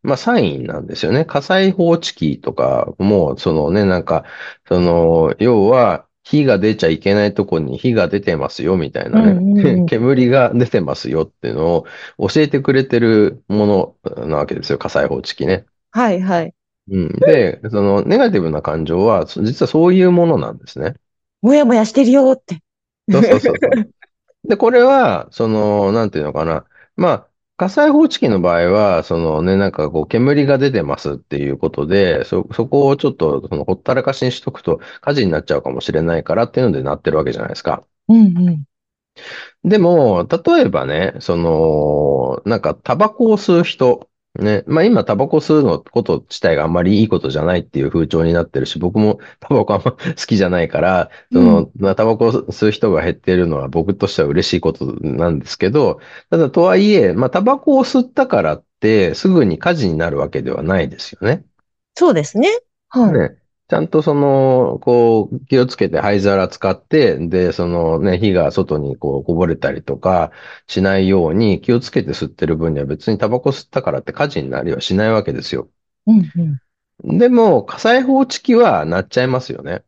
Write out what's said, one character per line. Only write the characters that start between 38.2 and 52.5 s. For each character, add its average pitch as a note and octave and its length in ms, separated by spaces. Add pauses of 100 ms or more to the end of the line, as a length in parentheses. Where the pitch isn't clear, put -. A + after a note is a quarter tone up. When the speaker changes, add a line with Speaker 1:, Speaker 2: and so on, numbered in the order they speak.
Speaker 2:
う F3+ 140
ん。 D3+ 120 (1000)
Speaker 1:
で G#3 160
も、 C#3 500
例 E4 320
え - 80
ば C2+ 160
ね、 D2+ 340
そ F2 160
の、 D2+ 1120
な A2+ 80
ん G2 40
か、 D2+ 140
タ - 200
バ G#3 140
コ A3 220
を G#3 60
吸 F3 240
う - 20
人、 - 460 (260)
ね。 G#2 320
ま D#3+ 140
あ、 - 20
今、 G#3+ 200
タ G#2 120
バ C3+ 120
コ D#3 100
吸 D3+ 240
う - 20
の G2 160
こ - 240
と D#2+ 180
自 - 200
体 E2 140
が D2 80
あ D#2+ 40
ん E2 60
ま F2 100
り G2+ 160
い A2+ 40
い G#2+ 40
こ F#2 120
と C2+ 100
じ C#2+ 100
ゃ D2+ 40
な F2+ 140
い E2+ 40
っ - 20
て - 160
い C2+ 40
う C#2 80
風 E2 140
潮 E2 180
に E2 100
な E2+ 100
っ - 20
て - 140
る B1+ 60
し、 - 120
僕 F2+ 220
も G#2+ 200 (200)
タ - 140
バ A2 120
コ A2 80
あ F#2+ 60
ん - 40
ま A#2 100
好 - 40 (160)
き - 240
じ F#2+ 80
ゃ F2 40
な F2+ 120
い D#2+ 60
か - 120
ら、 F2+ 300 (220)
そ B3 80
の、 - 200
Speaker 2:
う - 20
ん。 - 140
Speaker 1:
ま G2 160
あ、 - 40
タ A2 100
バ A2+ 120
コ A#2 100
を G#2+ 40
吸 - 360